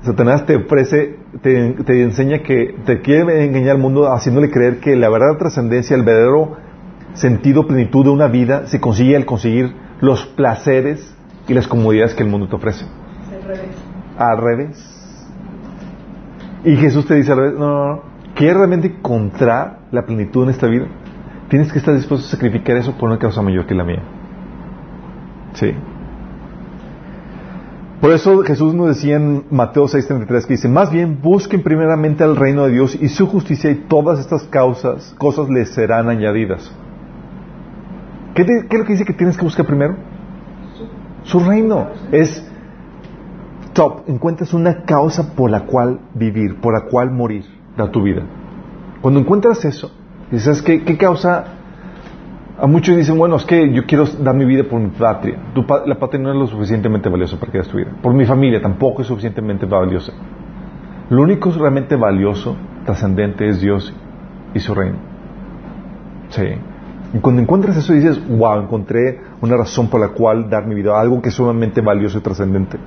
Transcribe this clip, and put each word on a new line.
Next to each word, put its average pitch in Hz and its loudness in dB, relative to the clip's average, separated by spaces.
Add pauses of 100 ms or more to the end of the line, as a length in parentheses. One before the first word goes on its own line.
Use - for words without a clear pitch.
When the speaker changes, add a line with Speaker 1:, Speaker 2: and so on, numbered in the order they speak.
Speaker 1:
Satanás, 120 2
te 151 4
ofrece, 139 0 (200)
te, 123 2
te 127 2
enseña 135 0
que 127 0
te 120 0
quiere 156 4
engañar 135 2
al - 2
mundo 135 4
haciéndole 131 2
creer 123 2
que 143 2
la 120 4
verdadera 131 4
trascendencia, 123 0
el 127 2
verdadero 120 4 (560)
sentido, 135 4
plenitud 135 2
de 139 6
una 143 4
vida 120 2
se - -2
consigue 123 4
al 135 2
conseguir 120 0 (280)
los 131 2
placeres 135 0 (320)
y - 2
las 120 2
comodidades 110 2
que - -2
el 107 0
mundo 101 -2
te 107 -4
ofrece. 104 -4 (480)
Speaker 2:
Al 190 -14
revés. 190 -10 (420)
Speaker 1:
Al 120 2
revés. 120 -4 (1700)
Y 156 6
Jesús 143 2
te 160 2
dice 139 4
al 131 4
revés, 139 0
"No, 147 -2
no, 143 0
no. 151 -6 (320)
¿Quieres 160 4
realmente 180 4
encontrar 117 0 (120)
la 120 -2
plenitud 113 0
en 131 2
esta 127 0
vida? 120 0 (640)
Tienes 151 2
que - -2
estar 147 2
dispuesto 135 -2
a - -16
sacrificar 120 0
eso 123 -4
por 117 0
una 113 0
causa 107 -2
mayor 92 0
que - -2
la 90 0
mía." 87 -4 (1500)
¿Sí? 107 0 (2250)
Por 151 6
eso 190 6
Jesús 156 2
nos 175 2
decía 147 0
en 147 0
Mateo 139 2
seis 135 0
treinta 127 -4
y 101 -12
tres 120 0
que 135 0
dice, - 0
"Más 156 4
bien 160 0
busquen 185 2
primeramente 156 2
el 156 4
reino 139 4
de 135 4
Dios 131 2
y 147 2
su 190 2
justicia 160 0
y - -2
todas 151 2
estas 139 -4
causas, 127 -2
cosas 143 0
les 127 2
serán 113 0
añadidas." 107 -2 (1600)
¿Qué 175 4
te-, 233 2
qué 220 0
es 220 4
lo 214 -2
que 214 0
dice 196 0
que 196 -4
tienes 175 0
que - -2
buscar 165 0
primero? 143 0 (1300)
Su - 0
reino. 202 2 (240)
Es 151 2 (1300)
top. 151 0
Encuentras 165 -4
una 170 2
causa - 0
por 127 2
la 107 0
cual 127 0 (140)
vivir, 107 -2
por 117 2
la 110 2 (100)
cual 123 2
morir, 110 -4 (320)
da 104 -2
tu 113 0
vida. 90 0 (800)
Cuando 135 4
encuentras 208 2
eso, - -6 (400)
dices, 135 0
"¿Qué, 160 2
qué 170 0
causa?" 175 2 (1160)
A 131 2
muchos 170 4
dicen, 160 2
"Bueno, 170 4
es - -2
que 160 4
yo 127 0
quiero 151 4
dar 135 0
mi 135 4
vida 131 4
por 120 -2
mi 104 -2
patria." - 0 (180)
Tu 131 0
pa-, 143 0
la 143 0
patria 135 -2
no 135 -2
es 139 -2
lo 139 2
suficientemente 107 -2
valiosa 90 -2
para - -8
que 98 -2
des 90 -4
tu - -8
vida. 98 -4 (120)
Por 123 2
mi 135 6
familia 127 4
tampoco 123 0
es 117 -4
suficientemente 107 -6
valiosa. 92 0 (960)
Lo 127 6
único 190 2
realmente 139 0
valioso, 101 0 (280)
trascendente, 101 0
es 98 2
Dios 98 0 (600)
y - -2
su - -4
reino. 95 -2 (1300)
Sí. 101 -2 (680)
Y 113 -2
cuando 123 4
encuentras 190 2
eso, 156 0
dices, 151 4
"Wow, 110 2
encontré 117 -2 (200)
una 117 2
razón 117 0
por 117 2
la 104 2
cual 110 0
dar 104 -2
mi 110 -4
vida, 104 0
algo 120 2
que 123 -2
es 104 -4
sumamente 117 0
valioso 104 2
y - -2
trascendente." 95 -2 (100)